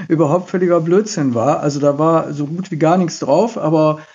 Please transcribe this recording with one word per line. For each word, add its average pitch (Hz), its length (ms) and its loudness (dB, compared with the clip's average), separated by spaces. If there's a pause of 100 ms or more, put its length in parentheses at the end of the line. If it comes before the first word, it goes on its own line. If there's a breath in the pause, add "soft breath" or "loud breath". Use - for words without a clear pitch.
überhaupt 165 400 0
völliger 175 320 2
Blödsinn 170 520 0
war. 135 280 0
Also 147 180 -2
da 143 180 2
war 160 360 0
so 147 140 -4
gut 175 220 -8
wie 170 60 -6
gar 160 220 2
nichts 175 220 -2
drauf, 165 380 -2
aber 156 440 0 (140 loud breath)